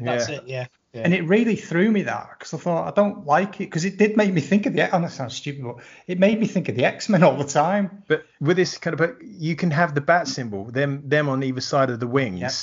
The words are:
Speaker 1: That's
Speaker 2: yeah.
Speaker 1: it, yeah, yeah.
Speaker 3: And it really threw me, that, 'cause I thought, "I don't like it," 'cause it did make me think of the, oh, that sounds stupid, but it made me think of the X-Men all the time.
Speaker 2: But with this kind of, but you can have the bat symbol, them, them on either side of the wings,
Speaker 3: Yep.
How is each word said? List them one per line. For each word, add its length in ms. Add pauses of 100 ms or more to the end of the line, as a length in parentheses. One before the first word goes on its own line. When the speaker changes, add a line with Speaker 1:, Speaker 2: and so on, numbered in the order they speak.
Speaker 1:
That's 260
Speaker 2:
yeah. 60
Speaker 1:
it, 100
yeah, 220 (260)
yeah. 100
Speaker 3:
And 120
it 80
really 320
threw 340
me, 140
that, 360
'cause 140
I 40
thought, 300
"I 40
don't 340
like 360
it," 100
'cause 140
it 120
did 200
make 140
me 100
think 260
of 60
the, 220
oh, 60
that 100
sounds 240
stupid, 280
but 140 (280)
it 140
made 200
me 60
think 240
of 60
the 100
X-Men 380
all 140
the 80
time. 600
Speaker 2:
But 180 (140)
with 180
this 200
kind 160
of, 60
but 240
you 320
can 160
have 240
the 60
bat 260
symbol, 380
them, 440
them 200
on 140
either 180
side 280
of 100
the 80
wings, 340
Speaker 3:
Yep. 100 (120)